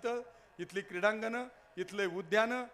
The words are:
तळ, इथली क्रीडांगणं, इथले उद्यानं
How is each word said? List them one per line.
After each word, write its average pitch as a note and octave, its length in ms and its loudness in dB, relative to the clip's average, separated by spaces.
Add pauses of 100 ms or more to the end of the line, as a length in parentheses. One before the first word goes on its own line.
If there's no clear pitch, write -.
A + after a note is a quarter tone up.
तळ, A#3+ 160 0 (380)
इथली F3 220 -4
क्रीडांगणं, A3 680 0 (300)
इथले G3 300 0
उद्यानं G#3+ 680 2